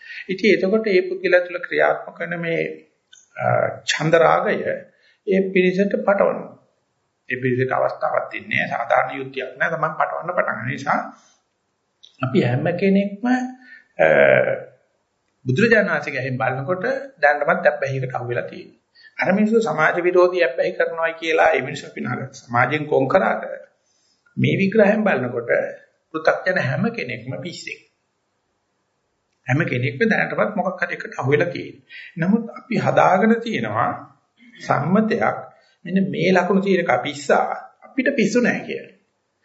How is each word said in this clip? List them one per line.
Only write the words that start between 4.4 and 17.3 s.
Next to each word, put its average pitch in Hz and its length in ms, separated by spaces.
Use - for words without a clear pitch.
ඒ 190 200
පිරිසට 185 480
පටවනවා. - 560
ඒ 127 80
පිරිසට 127 340
අවස්ථාවක් - 560
දෙන්නේ - 300
නැහැ. - 140
සාධාරණ 135 420
යුක්තියක් 131 380
නැහැ. 165 200
තමන් 160 220
පටවන්න 151 360
පටන් 180 260
ගන්න 123 140
නිසා 143 300
අපි - 200
හැම 127 320
කෙනෙක්ම, 196 520
අ, 80 80
බුදුරජාණන් 190 460
වහන්සේගේ 127 300
ඇහෙන් 131 160
බලනකොට 139 460
දැනටමත් 147 500